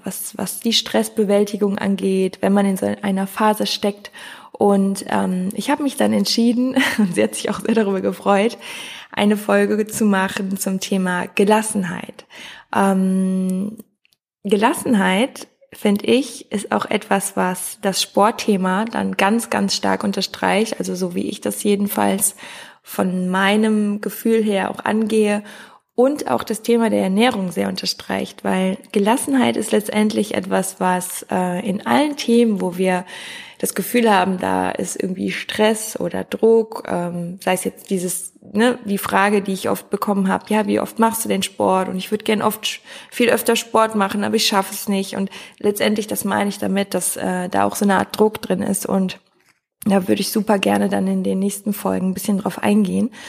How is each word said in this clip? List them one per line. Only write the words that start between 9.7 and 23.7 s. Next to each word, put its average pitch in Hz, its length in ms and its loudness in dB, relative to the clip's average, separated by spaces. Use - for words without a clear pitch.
zu 220 180 0
machen 190 520 0
zum 190 220 -2
Thema 185 480 -2
Gelassenheit. 208 1000 0
Ähm, 190 1000 2
Gelassenheit, 208 1040 2
finde 202 320 0
ich, - 460 0
ist 202 200 -6
auch 208 140 0
etwas, 202 500 -2
was 185 460 -4
das 190 200 -2
Sportthema 202 840 2
dann 196 320 -4
ganz, 214 320 0
ganz 202 260 0
stark 196 280 0
unterstreicht, 196 760 -2
also 185 160 -6
so 180 200 -4
wie 190 140 -4
ich 202 120 -10
das - 220 -4
jedenfalls 202 720 0
von 180 480 -2
meinem 208 680 2